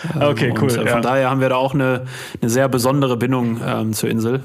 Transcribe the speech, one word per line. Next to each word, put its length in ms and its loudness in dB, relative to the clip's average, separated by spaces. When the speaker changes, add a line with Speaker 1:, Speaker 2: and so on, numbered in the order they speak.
Speaker 1:
Ähm, 80 -2
Speaker 2:
Okay, 300 2
Speaker 1:
und, 100 -2
Speaker 2:
cool, 80 2
Speaker 1:
äh, 60 0
von 100 -2
Speaker 2:
ja. 160 2
Speaker 1:
daher 300 2
haben 100 0
wir 80 2
da 60 2
auch 180 0
eine, 320 0
eine 120 0
sehr 180 2
besondere 480 2
Bindung, 480 0
ähm, 280 -2
zur 160 -2
Insel 360 -2